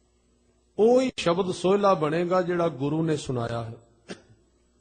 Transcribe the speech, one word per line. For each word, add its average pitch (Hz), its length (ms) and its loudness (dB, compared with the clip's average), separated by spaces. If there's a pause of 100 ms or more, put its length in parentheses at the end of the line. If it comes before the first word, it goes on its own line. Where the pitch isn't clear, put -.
(800)
ਉਹ 247 220 6
ਹੀ 254 160 0
ਸ਼ਬਦ 180 340 0
ਸੋਹਲਾ 196 420 2
ਬਣੇਗਾ 170 480 0
ਜਿਹੜਾ 170 280 -2
ਗੁਰੂ 147 340 -2
ਨੇ 156 140 0
ਸੁਣਾਇਆ 117 460 -6
ਹੈ, 113 140 -12 (1040)